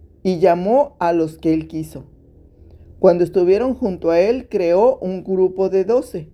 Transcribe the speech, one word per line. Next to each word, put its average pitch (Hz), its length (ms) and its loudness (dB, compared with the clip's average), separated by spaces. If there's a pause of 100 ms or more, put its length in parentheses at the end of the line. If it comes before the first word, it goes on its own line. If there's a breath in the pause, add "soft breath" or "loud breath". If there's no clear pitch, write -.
(220)
y 185 160 -2
llamó 190 640 2
a 170 120 0
los 160 260 -2
que 160 140 -2
él 160 160 -4
quiso. 156 380 -12 (920)
Cuando 175 260 4
estuvieron 196 500 0
junto 185 360 -4
a 170 100 2
él, 226 280 0
creó 196 520 2
un 185 220 -8
grupo 185 460 0
de 185 160 0
doce 190 500 -4